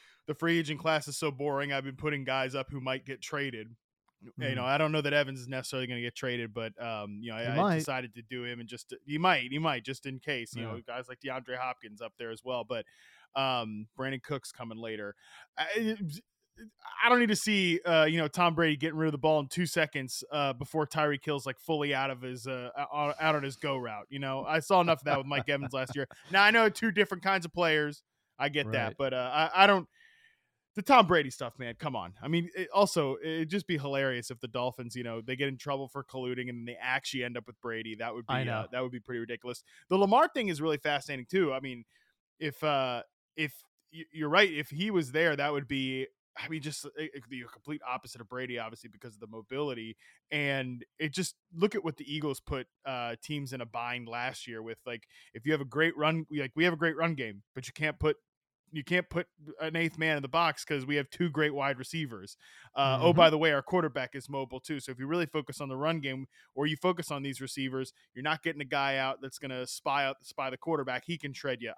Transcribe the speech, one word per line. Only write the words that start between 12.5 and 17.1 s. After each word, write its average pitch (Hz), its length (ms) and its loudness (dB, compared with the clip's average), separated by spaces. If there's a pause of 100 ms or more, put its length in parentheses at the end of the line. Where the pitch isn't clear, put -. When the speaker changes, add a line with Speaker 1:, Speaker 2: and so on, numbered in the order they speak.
Speaker 1:
But, 110 200 -4 (500)
um, 117 520 0 (100)
Brandon 131 260 -4
Cooks - 300 -6
coming 113 260 -12
later. 107 360 -8 (440)
I, 214 380 -2 (1080)
I 226 60 8
don't 247 120 8